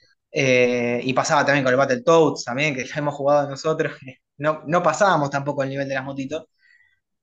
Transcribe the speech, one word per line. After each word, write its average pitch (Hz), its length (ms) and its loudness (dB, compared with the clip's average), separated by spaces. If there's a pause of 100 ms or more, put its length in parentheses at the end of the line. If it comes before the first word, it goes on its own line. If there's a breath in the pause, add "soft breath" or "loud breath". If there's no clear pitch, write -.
(320 soft breath)
Eh, 123 720 2
y 131 100 -2
pasaba 143 320 2
también 139 180 2
con 127 100 2
el 127 40 2
Battletoads, 139 680 2
también, 135 300 -4
que 123 100 -6
ya - 140 -12
hemos 147 160 -4
jugado 143 340 0
nosotros, 151 500 -4
<laughs> - 380 -20
no, 156 300 -2
no 175 160 2
pasábamos 165 460 2
tampoco 139 340 -4
el 135 60 -4
nivel 139 180 -6
de 135 80 -6
las 131 80 -6
motitos, 139 420 -8 (760 soft breath)